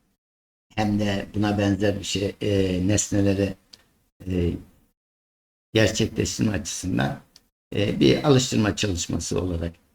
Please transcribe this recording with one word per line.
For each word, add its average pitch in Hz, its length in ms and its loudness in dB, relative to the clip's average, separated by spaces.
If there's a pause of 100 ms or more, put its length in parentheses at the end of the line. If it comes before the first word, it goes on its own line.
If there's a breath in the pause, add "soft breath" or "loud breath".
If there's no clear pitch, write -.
(760)
hem 104 240 0
de 101 340 -2
buna 104 240 2
benzer 101 420 2
bir 92 40 -10
şey, 95 380 -4
e, 95 460 2
nesneleri, 98 680 0 (720)
e, 90 260 0 (1200)
gerçekleştirme 107 760 0
açısından, - 680 -4 (560)
e, 101 240 -2
bir 131 240 4
alıştırma 120 520 2
çalışması 90 680 -4
olarak 85 320 -4 (220)